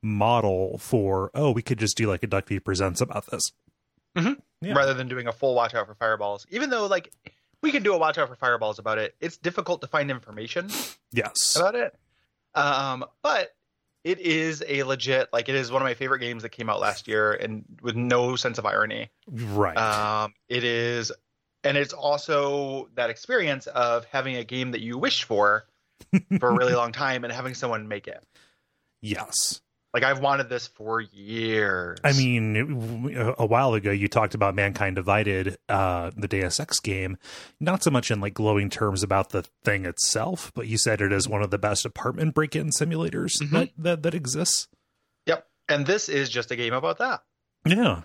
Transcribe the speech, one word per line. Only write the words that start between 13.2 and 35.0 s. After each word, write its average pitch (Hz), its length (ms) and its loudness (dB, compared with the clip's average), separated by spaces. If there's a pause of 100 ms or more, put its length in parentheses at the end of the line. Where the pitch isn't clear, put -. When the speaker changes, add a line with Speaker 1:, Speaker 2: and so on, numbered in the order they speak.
Speaker 2:
but - 320 0 (520)
it 175 140 0
is 160 480 0
a 139 160 0
legit, 131 480 0
like, 117 180 0
it 135 60 0
is 127 160 -2
one 131 100 2
of 135 40 0
my 127 80 0
favorite 131 260 -2
games 120 240 -6
that 113 60 -8
came 113 200 -8
out 101 120 0
last 104 260 -2
year, 107 260 2
and 107 300 -6 (180)
with 117 140 -4
no 123 400 2
sense 120 220 -2
of 110 80 -2
irony. 107 440 0 (200)
Speaker 1:
Right. 104 480 0
Speaker 2:
Um, 107 560 0 (160)
it 123 160 -2
is, 117 460 -2 (520)
and 139 140 2
it's 143 160 0
also 143 1000 0
that 120 140 0
experience 147 580 -2
of 120 380 2
having 135 300 -4
a 123 80 -4
game 127 280 -4
that 113 100 -4
you 117 160 -6
wish 247 260 -2
for 104 420 2 (720)
for 123 100 4
a - 40 6
really 123 200 4
Speaker 1:
<laughs> - 20 4
Speaker 2:
long 120 160 2
time 131 320 -2
and 120 80 -6
having 127 220 -8
someone 113 340 -4
make 104 220 -8
it. - 120 -14 (800)
Speaker 1:
Yes. - 600 -4 (320)
Speaker 2:
Like, 123 100 2
I've 135 160 2
wanted 139 300 0
this 120 160 -6
for 110 360 -4
years. 101 1000 -2
Speaker 1:
I 143 100 6
mean, 120 420 2
it, 117 120 2
w-, 120 540 -4
a, 117 220 2
a - 20 2
while 120 300 4
ago, 101 160 2
you 101 160 0
talked 107 260 2
about 98 220 2
Mankind 101 400 0
Divided, 98 600 2 (140)